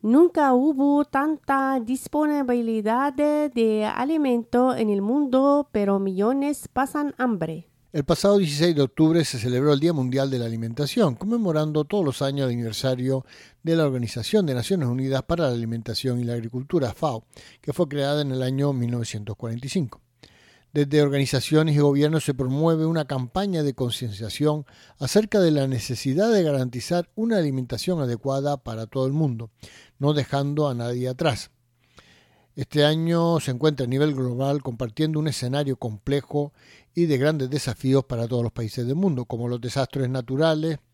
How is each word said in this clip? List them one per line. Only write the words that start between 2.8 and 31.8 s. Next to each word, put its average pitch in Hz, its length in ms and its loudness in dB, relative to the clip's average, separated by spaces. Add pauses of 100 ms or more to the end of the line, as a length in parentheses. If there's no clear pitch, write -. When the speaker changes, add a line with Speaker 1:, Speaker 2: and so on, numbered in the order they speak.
Speaker 1:
de, 294 420 0
de 214 300 2
alimento 254 920 0
en 214 160 0
el 202 120 2
mundo, 277 680 2
pero 196 300 2
millones 233 680 -2
pasan 285 500 -4
hambre. 170 520 -4 (240)
Speaker 2:
El 151 100 -2
pasado 196 360 4
dieciséis 165 360 2
de 143 80 4
octubre 156 420 4
se 131 140 -6
celebró 127 340 2
el 143 60 4
Día 165 140 2
Mundial 135 360 0
de 131 120 -2
la 117 60 -4
Alimentación, 117 680 0
conmemorando 156 680 0
todos 196 200 -2
los 139 180 -2
años 139 260 0
el 120 60 -2
aniversario 127 720 -2 (380)
de 165 140 0
la 160 80 2
Organización 127 600 0
de 135 80 -2
Naciones 135 340 0
Unidas 131 340 -2
para 170 220 -2
la 127 100 0
Alimentación 117 640 -4
y 123 60 -2
la 117 80 -4
Agricultura, 120 600 -4
fao, 127 300 -4 (380)
que 151 120 -8
fue 175 140 0
creada 143 360 -2
en 135 100 -2
el 131 100 -2
año 135 300 0
mil 120 180 -2
novecientos 110 460 -6
cuarenta 120 320 -8
y - 20 -8
cinco. 147 300 -4 (720)
Desde 147 300 2
organizaciones 143 720 2
y 147 60 4
gobiernos 147 420 4
se 147 100 -2
promueve 151 540 0
una 165 180 0
campaña 151 600 -4
de 139 100 -2
concienciación 123 920 -4 (340)
acerca 208 400 2
de 170 100 6
la 143 160 2
necesidad 135 680 0
de 196 120 4
garantizar 135 720 -2
una 226 220 0
alimentación 135 640 -2
adecuada 139 560 -2
para 113 300 -8
todo 131 220 -2
el 139 40 -2
mundo, 127 380 -2 (480)
no 143 140 2
dejando 143 560 0
a 127 60 -2
nadie 120 340 -4
atrás. 127 420 -2 (1040)